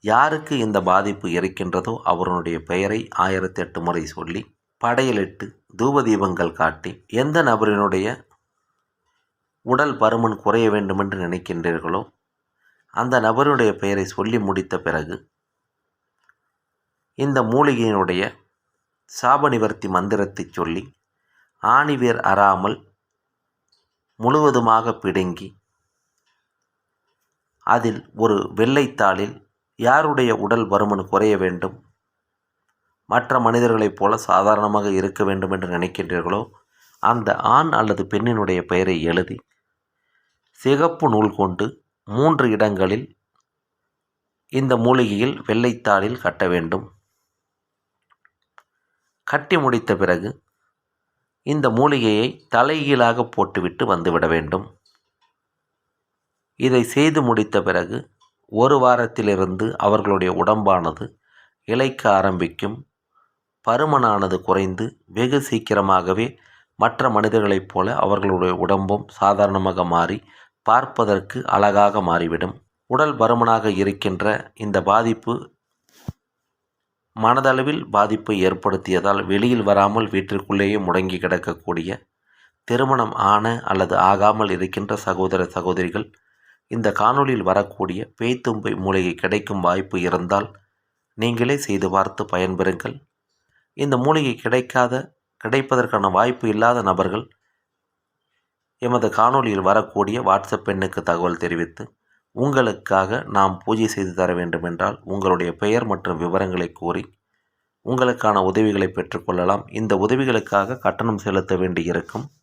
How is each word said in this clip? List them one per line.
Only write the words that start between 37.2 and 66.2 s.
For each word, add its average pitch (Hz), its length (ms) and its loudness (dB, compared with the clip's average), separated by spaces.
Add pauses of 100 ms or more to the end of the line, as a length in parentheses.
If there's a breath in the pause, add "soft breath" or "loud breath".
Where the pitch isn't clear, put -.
ஆண் 151 200 4
அல்லது 104 340 0
பெண்ணினுடைய 104 600 -2
பெயரை 92 380 0
எழுதி, 85 340 -2 (1200)
சிகப்பு 151 500 2
நூல் 107 260 4
கொண்டு 98 320 -2 (400)
மூன்று 131 420 2
இடங்களில் 104 560 0 (1500)
இந்த 131 240 2
மூலிகையில் 117 640 2
வெள்ளைத்தாளில் 113 800 0
கட்ட 90 260 -2
வேண்டும். 87 380 -2 (2500)
கட்டி 147 300 0
முடித்த 123 380 2
பிறகு, 90 340 -2 (1160)
இந்த 143 240 0
மூலிகையை 117 580 2 (220)
தலைகீழாக 123 800 2
போட்டுவிட்டு 98 560 -2
வந்துவிட 85 420 0
வேண்டும். 80 400 -2 (1900)
இதை 127 240 4
செய்து 151 380 2
முடித்த 110 420 2
பிறகு, 92 340 -2 (540)
ஒரு 123 280 4
வாரத்திலிருந்து 107 840 0 (120)
அவர்களுடைய 101 560 2
உடம்பானது 92 720 0 (600 soft breath)
இளைக்க 131 440 -2
ஆரம்பிக்கும். 95 640 0 (880)
பருமனானது 113 760 2
குறைந்து, 95 440 0 (220)
வெகு 123 340 0
சீக்கிரமாகவே 98 840 0 (520 soft breath)